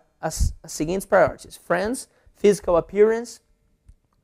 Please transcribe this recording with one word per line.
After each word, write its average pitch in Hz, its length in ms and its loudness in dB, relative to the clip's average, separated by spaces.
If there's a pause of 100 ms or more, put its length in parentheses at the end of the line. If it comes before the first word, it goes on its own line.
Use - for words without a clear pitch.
(200)
as, - 420 -2
as 165 100 -20
seguintes 175 340 -6
priorities. - 500 0
Friends, 202 540 -4 (260)
physical 190 400 2
appearance, 220 680 0 (840)